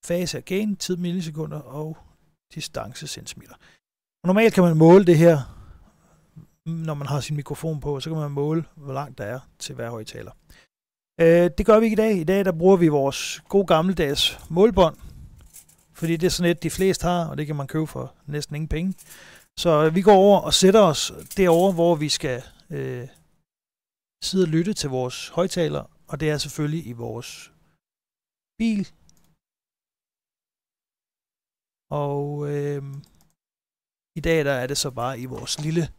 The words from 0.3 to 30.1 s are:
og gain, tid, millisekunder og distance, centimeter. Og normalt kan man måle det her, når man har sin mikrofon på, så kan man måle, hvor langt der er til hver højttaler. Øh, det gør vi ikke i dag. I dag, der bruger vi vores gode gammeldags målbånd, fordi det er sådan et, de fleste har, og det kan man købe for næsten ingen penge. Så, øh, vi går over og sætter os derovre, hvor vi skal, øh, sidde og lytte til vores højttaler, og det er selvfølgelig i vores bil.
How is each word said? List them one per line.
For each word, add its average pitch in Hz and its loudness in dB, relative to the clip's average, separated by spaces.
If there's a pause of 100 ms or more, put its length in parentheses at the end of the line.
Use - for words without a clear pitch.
og 127 -14
gain, 202 -4
tid, 180 -6
millisekunder 160 -6
og 151 -12 (580)
distance, 127 -12
centimeter. - -16 (680)
Og - -4
normalt 208 4
kan 185 6
man 165 4
måle 170 8
det 170 6
her, 170 8 (1300)
når 160 -6
man 143 -10
har 143 -2
sin 151 -6
mikrofon 147 -8
på, 143 -6
så 160 -10
kan 160 -6
man 147 -6
måle, 151 -2 (100)
hvor 139 -14
langt 139 -10
der 107 -8
er 120 -8 (180)
til - -14
hver 120 -10
højttaler. - -14 (880)
Øh, 170 6
det 202 0
gør 220 8
vi 233 2
ikke 220 2
i 214 2
dag. 220 0
I 165 -2
dag, 190 0
der 185 0
bruger 180 6
vi 170 4
vores 139 -2
gode 190 0
gammeldags 160 0
målbånd, 180 4 (960)
fordi 165 -4
det 165 -2
er 170 2
sådan 175 0
et, 170 -4
de 165 -4
fleste 190 -2
har, 175 -2
og 143 -10
det 147 -6
kan 151 -8
man 139 -8
købe 156 -4
for 131 -12 (120)
næsten 147 -10
ingen 156 -8
penge. 175 -4 (640)
Så, 156 2
øh, 160 2
vi 190 2
går 208 8
over 190 6
og - -4
sætter 190 6
os 165 2 (240)
derovre, 180 4
hvor 170 2
vi 151 -4
skal, 131 -6 (280)
øh, 131 -10 (1160)
sidde 185 0
og 165 -2
lytte 170 -2
til 143 -8
vores 127 -6
højttaler, 165 -4 (240)
og 139 -10
det 156 -2
er 151 -2
selvfølgelig 147 -6
i 117 -12
vores 117 -14 (1040)
bil. 220 -2 (3000)